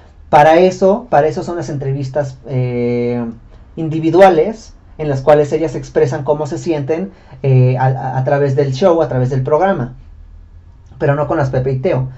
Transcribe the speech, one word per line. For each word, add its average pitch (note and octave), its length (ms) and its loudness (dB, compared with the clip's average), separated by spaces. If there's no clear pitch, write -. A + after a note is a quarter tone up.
Para D#3 280 6
eso, F#3+ 520 2
para D3 180 2
eso D#3+ 160 -4
son F3 120 -8
las D#3+ 140 -8
entrevistas, C#3 680 -6
eh, A#2+ 760 -2
individuales, E3 1000 2
en D3+ 120 -6
las C3 120 -4
cuales D3+ 320 2
ellas D#3 220 -4
expresan D3+ 480 -2
cómo D3+ 220 -2
se D#3 120 -8
sienten, D#3+ 540 -4
eh, B2+ 360 2
a, C3 80 0
a, C3 320 -2
a C3 60 -2
través C#3+ 320 0
del C#3 180 0
show, E3+ 280 2
a D3+ 60 0
través B2+ 220 -2
del B2+ 140 -2
programa, D#3 520 -2
pero C#3+ 180 0
no D3 120 -4
con E3+ 100 -2
las C#3 120 -2
Pepe C3 220 -4
y C3 80 -4
Teo. C3 380 -2